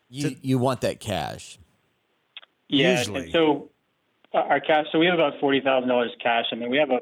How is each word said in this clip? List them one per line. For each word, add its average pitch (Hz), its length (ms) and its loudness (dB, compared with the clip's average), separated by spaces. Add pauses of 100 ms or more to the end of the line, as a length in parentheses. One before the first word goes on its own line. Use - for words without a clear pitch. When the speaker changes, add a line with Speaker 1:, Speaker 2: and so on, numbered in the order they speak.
Speaker 1:
You, 143 200 -6
Speaker 2:
to 131 60 -10 (120)
Speaker 1:
you 131 120 2
want 127 220 0
that 98 180 -2
cash. 76 580 -8 (1120)
Speaker 3:
Yeah, 127 320 2
Speaker 2:
Usually. 98 240 -6
Speaker 3:
and 82 80 -14
so, 160 380 2 (680)
uh, - 20 2
our 151 220 0
cash, 151 320 2
so 160 80 2
we 170 80 4
have 180 80 2
about 147 240 0
forty 139 220 2
thousand 131 280 0
dollars 123 220 0 (100)
cash, 117 300 0
and 117 100 -8
then 120 80 -6
we 131 80 0
have 143 140 2
a 123 100 2